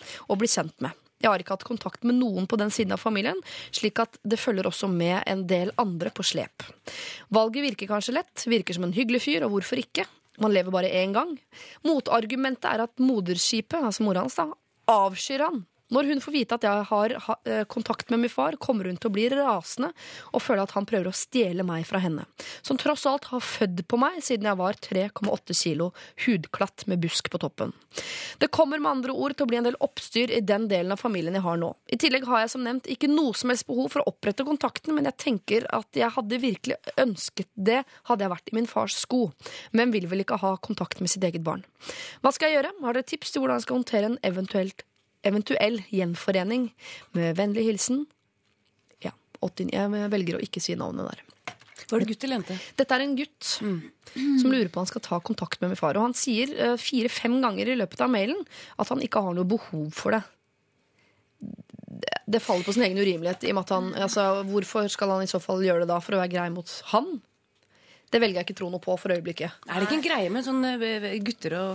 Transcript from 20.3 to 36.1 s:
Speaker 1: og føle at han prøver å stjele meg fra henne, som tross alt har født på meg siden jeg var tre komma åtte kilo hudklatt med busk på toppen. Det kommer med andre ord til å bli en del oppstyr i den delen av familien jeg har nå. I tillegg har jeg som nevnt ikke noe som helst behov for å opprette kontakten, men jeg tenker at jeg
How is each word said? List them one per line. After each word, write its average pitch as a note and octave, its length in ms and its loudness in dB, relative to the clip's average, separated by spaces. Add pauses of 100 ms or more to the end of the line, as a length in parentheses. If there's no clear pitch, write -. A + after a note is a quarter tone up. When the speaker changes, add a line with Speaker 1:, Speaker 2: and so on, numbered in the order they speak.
Speaker 1:
og A3+ 80 2
føle G3 240 2
at - 80 -6
han G3+ 160 0
prøver F#3 220 0
å - 20 -4
stjele F#3+ 500 0
meg E3+ 220 -2
fra F#3+ 160 0
henne, D#3+ 220 0 (420)
som - 160 0
tross - 240 0
alt C#4 240 0
har B3 160 -4
født F#3 420 -2
på A#3+ 140 2
meg E4+ 240 2
siden G#3+ 240 0
jeg F#3+ 80 2
var F#3 240 0
tre F#3 220 0 (100)
komma G#3 240 0
åtte - 160 -8
kilo E3 380 0 (340)
hudklatt - 640 0
med F3+ 160 0
busk - 240 -2
på - 140 -4
toppen. - 260 -4 (720)
Det D#4 80 4
kommer D4+ 320 2
med D4+ 140 2
andre C4 180 -2
ord C#4 240 -2
til C#4+ 80 2
å A#3 60 0
bli A#3+ 100 2
en A#3+ 80 2
del B3+ 160 -2
oppstyr - 480 -2
i A#3 80 2
den G#3 320 2
delen F3+ 180 2
av G3+ 120 -4
familien F#3 340 0
jeg F#3+ 80 0
har E3+ 160 0
nå. E3 80 -2 (240)
I A#3 80 -2
tillegg C4 300 2
har A3+ 100 4
jeg A3+ 140 -2
som B3+ 100 -4
nevnt B3 240 -4
ikke C#4+ 240 2
noe D4 240 4
som B3 160 2
helst - 160 -2
behov C4 240 0
for - 80 2
å - 80 -2
opprette - 340 0
kontakten, D4+ 540 0
men C#4+ 80 2
jeg C4 160 -2
tenker A3 480 0
at A3+ 320 -2
jeg A#3 160 4